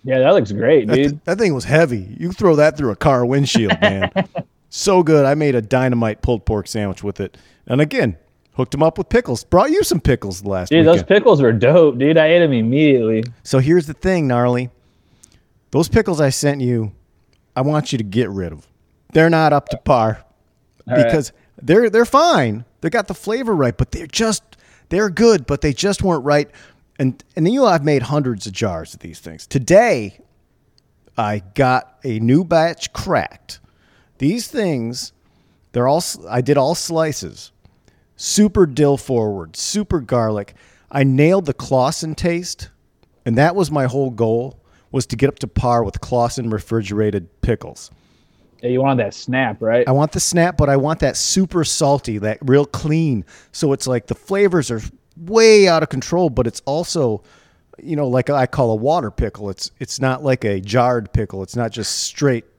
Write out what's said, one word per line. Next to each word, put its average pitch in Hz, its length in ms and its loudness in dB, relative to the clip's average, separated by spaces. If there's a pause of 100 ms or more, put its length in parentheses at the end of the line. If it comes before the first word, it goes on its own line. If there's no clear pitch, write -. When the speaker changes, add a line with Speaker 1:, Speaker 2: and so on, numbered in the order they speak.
Speaker 1:
Yeah, 131 160 -2
that 139 140 6
looks 113 180 2
great, 113 360 2
Speaker 2:
That 117 80 2
th-, 143 140 4
Speaker 1:
dude. 147 160 -10
Speaker 2:
that 190 120 -2
thing 202 160 2
was 123 120 -4
heavy. 120 520 0
You 175 140 -6
throw 180 240 2
that 151 220 2
through 139 120 -2
a 98 60 -4
car 127 320 2
windshield, 120 520 2
man. 196 340 0
Speaker 1:
<laughs> - 560 -8
Speaker 2:
So 185 340 2
good. 151 240 4
I 139 80 2
made 147 180 0
a 117 80 0
dynamite 117 640 -2
pulled 117 220 -2
pork 104 220 -2
sandwich 101 360 -6
with 101 160 -8
it. - 180 -10 (300)
And 127 120 0
again, 151 380 0 (380)
hooked 131 180 -4
him 143 100 -2
up 160 140 2
with 190 100 -6
pickles. 139 360 -2
Brought 208 280 4
you 392 120 2
some 190 180 -2
pickles 98 420 -2
last 92 260 -4
Speaker 1:
Dude, 160 160 4
Speaker 2:
weekend. 165 140 6
Speaker 1:
those - 40 -4
pickles 196 380 4
were 117 120 4
dope, 135 440 4
dude. 151 200 2
I 156 100 4
ate 175 140 6
'em 156 120 2
immediately. 117 680 2 (200)
Speaker 2:
So 135 160 0
here's 156 280 2
the 156 60 -12
thing, 180 340 0
gnarly. 123 420 0 (1000)
Those 156 180 2
pickles 196 320 2
I 139 100 4
sent 143 300 -2
you, 117 300 -2 (640)
I 127 60 -2
want 147 300 -2
you 135 60 -4
to 110 60 -4
get 104 260 -2
rid 92 220 -6
of. 76 160 -18 (460)
They're 160 160 4
not 160 240 2
up 143 160 -2
to - 80 -8
par 113 460 0 (640)
Speaker 1:
All 123 80 -2
right. 120 100 4
Speaker 2:
because 143 260 0 (300)
they're, 202 280 2
they're 226 160 2
fine. 165 600 0 (160)
They 165 80 -4
got 208 180 -2
the 190 60 -8
flavor 226 420 -4
right, 131 200 0
but - 160 -4
they're 170 160 -10
just, 220 360 -4 (460)
they're 202 200 0
good, 196 360 4
but 143 160 -4
they 147 120 0
just 190 300 -4
weren't 160 220 -2
right 147 240 0 (500)
and, 131 240 -4 (120)
and 160 160 0
you 269 100 0
know, 247 60 4
I've 165 180 2
made 143 180 2
hundreds 127 440 -4
of 95 60 -14
jars 87 400 -6
of - 80 -20
these 82 180 -18
things. 80 260 -18
Today, 147 720 2 (1000)
I 104 260 -4 (120)
got 127 480 0
a 110 160 -6
new 131 240 2
batch 165 500 -2
cracked. - 680 -6 (580)
These 208 300 -2
things, 135 680 -6 (580)
they're 120 160 0
all 147 100 2
s-, - 200 -6 (100)
I 120 140 -2
did 139 160 2
all 147 180 0
slices. 156 760 -6 (640)
Super 202 500 2
dill 139 320 0
forward, 104 580 -4
super 190 440 -4
garlic. 110 560 -4 (360)
I 139 120 0
nailed 156 420 2
the 143 80 -4
Claussen 143 640 -4
taste, 175 540 -6 (560)
and 117 120 -2
that 170 180 2
was 175 140 0
my 143 160 -2
whole 131 240 -2
goal, 117 500 -4 (320)
was 131 160 -4
to - 80 -8
get 135 140 0
up - 100 -8
to 120 80 -6
par 120 360 0
with 120 180 -6
Claussen 117 500 -4
refrigerated 104 880 -4
pickles. - 500 -6 (720)
Speaker 1:
Yeah, 123 60 -4
you 127 120 0
want 135 160 2
that 104 160 -4
snap, 123 480 -4
right? 117 260 2
Speaker 2:
I 131 40 -2
want 147 220 0
the - 60 -6
snap, 170 380 0
but 147 100 2
I 139 100 2
want 151 240 -2
that 135 140 -2
super 180 480 -2
salty, 139 560 -2
that 107 220 -6
real 139 240 4
clean. 151 580 -2 (280)
So 147 220 -2
it's - 120 -4
like 127 220 -4
the - 80 -6
flavors 185 560 0
are 113 100 -6 (340)
way 208 520 6
out 160 160 2
of - 60 -6
control, 160 420 -2
but 117 160 -2
it's - 180 -8
also, 139 560 -4 (560)
you 151 180 -8
know, 147 120 -2
like 127 240 0
I 131 160 0
call 120 240 0
a 110 40 0
water 131 360 -2
pickle. 104 400 -6
It's, - 180 -12 (100)
it's - 200 -10
not 131 240 -2
like 131 200 0
a 101 160 -2
jarred 117 540 0
pickle. 98 300 -4
It's - 120 -14
not 117 160 -4
just - 280 -8
straight 127 460 -2 (140)